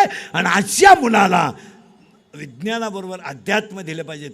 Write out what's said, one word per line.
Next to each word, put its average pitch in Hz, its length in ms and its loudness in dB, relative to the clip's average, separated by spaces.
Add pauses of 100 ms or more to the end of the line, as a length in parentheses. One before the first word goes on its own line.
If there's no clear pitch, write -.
(340)
आणि 175 120 -2
आजच्या 202 500 6
मुलाला 202 560 2 (840)
विज्ञानाबरोबर 185 840 -8
अध्यात्म 190 600 -6
दिलं 160 220 -10
पाहिजे. 147 300 -14